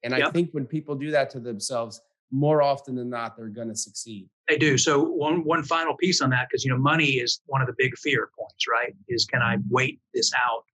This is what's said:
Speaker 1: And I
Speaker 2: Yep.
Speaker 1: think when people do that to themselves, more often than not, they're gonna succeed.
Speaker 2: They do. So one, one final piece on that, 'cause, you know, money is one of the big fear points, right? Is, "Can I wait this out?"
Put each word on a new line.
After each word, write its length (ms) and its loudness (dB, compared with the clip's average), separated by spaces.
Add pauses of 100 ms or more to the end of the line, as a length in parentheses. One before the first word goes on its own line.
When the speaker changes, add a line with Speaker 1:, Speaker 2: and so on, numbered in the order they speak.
Speaker 1:
And 100 -4
I 60 2
Speaker 2:
Yep. 140 0
Speaker 1:
think 180 0
when 160 -4
people 300 -6
do 160 -4
that 180 2
to 100 -10
themselves, 600 -6 (320)
more 300 4
often 340 0
than 140 -6
not, 260 -8
they're 120 -12
gonna 280 -8
succeed. 520 -10 (200)
Speaker 2:
They 100 2
do. 180 4
So 260 4
one, 420 0
one 180 0
final 340 0
piece 240 2
on 100 2
that, 200 0
'cause, 140 -2
you 60 2
know, 60 2
money 440 4
is 260 -2
one 140 -2
of 60 2
the 120 -4
big 180 0
fear 400 -2
points, 320 -6
right? 260 0 (140)
Is, 160 0
"Can 160 -2
I 180 2 (120)
wait 300 0 (120)
this 220 0
out?" 400 0